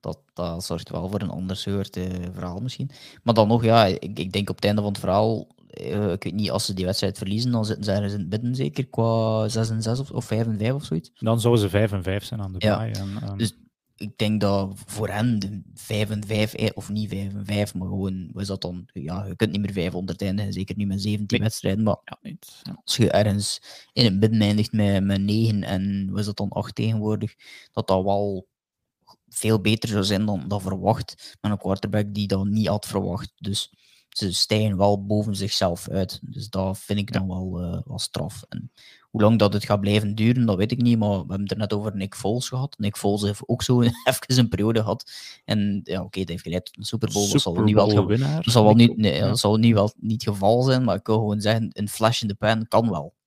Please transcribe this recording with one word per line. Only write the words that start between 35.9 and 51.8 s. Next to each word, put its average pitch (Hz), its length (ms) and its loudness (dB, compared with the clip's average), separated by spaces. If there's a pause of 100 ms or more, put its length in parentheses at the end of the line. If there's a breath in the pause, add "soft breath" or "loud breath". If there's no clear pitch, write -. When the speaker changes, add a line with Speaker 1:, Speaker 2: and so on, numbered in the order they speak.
Speaker 1:
Dus - 280 -12
dat 95 280 -4
vind 104 200 -4
ik 101 160 -4
Speaker 2:
Ja. 98 40 2
Speaker 1:
dan 95 100 -2
wel, 90 320 -6
eh, 87 260 -4
wel - 120 -10
straf. - 500 -8
En - 240 -12 (380 soft breath)
hoe 110 100 -2
lang 110 180 6
dat 101 140 6
het 101 120 0
gaat 104 160 2
blijven 104 340 2
duren, 117 320 4
dat 101 100 4
weet 107 160 0
ik 123 100 0
niet, 120 160 4
maar 104 120 2
we 98 60 2
hebben 92 240 -4
het 101 100 -4
er - 60 -2
net 104 160 -4
over 104 240 -4
Nick 95 180 -6
Foles 120 340 -4
gehad. 131 300 -6
Nick 104 180 -2
Foles 104 260 0
heeft 104 240 -2
ook 117 160 -2
zo 123 180 4
<laughs> - 20 6
even 123 560 0
een 120 100 4
periode 110 320 0
gehad. 107 300 -4 (340 loud breath)
En 101 400 0
ja, 85 180 -6
oké, 95 160 -10
dat 92 100 -2
heeft 85 140 -8
geleid 85 220 -4
tot - 120 -20
een - 80 -14
Super 110 280 -2
Bowl. - 180 2
Dat - 100 4
zal 85 140 -2
wel 110 80 2
Speaker 2:
Super - 20 4
Speaker 1:
niet 104 100 6
wel 101 120 8
het 107 100 4
Speaker 2:
Bowl 98 100 6 (100)
Speaker 1:
ge-, 127 60 2
Speaker 2:
winnaar, 151 200 0
Speaker 1:
dat 117 100 0
zal 117 120 8
wel 107 100 10
Speaker 2:
Nick 117 140 10
Speaker 1:
niet, - 80 2
Speaker 2:
Foles, 107 140 4
Speaker 1:
nee, 71 100 0
Speaker 2:
ja. - 80 2
Speaker 1:
dat 110 100 0
zal 107 180 4
niet 117 180 6
wel, 104 240 2
niet 110 260 -2
het 104 100 0
geval 107 280 4
zijn, 131 220 2
maar 95 120 2
ik - 100 -6
wil 110 120 2
gewoon 104 220 0
zeggen, 110 320 0
een 104 160 -6